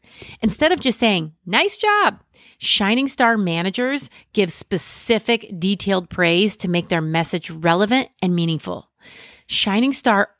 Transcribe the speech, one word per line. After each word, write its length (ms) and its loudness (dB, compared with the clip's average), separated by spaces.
Instead 300 2
of 100 -2
just 180 0
saying, 340 0
"Nice 320 0
job," 440 0
Shining 480 0
Star 300 2
managers 720 -2
give 180 0
specific, 1080 -2
detailed 520 -2
praise 480 2
to 120 -4
make 200 0
their 120 0
message 480 -2
relevant 600 2
and 140 0
meaningful. 560 -4
Shining 460 0
Star 460 2